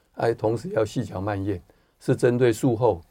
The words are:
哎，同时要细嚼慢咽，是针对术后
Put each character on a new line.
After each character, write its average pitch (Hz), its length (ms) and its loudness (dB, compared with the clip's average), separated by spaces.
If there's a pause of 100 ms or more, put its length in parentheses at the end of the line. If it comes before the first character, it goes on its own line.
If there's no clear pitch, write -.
(160)
哎， 117 180 0
同 113 240 -2
时 170 140 -8
要 196 120 2
细 107 180 -4
嚼 95 200 -6
慢 101 200 -4
咽， 98 200 -4 (400)
是 135 120 0
针 123 240 2
对 120 140 4
术 120 240 0
后 104 240 0 (100)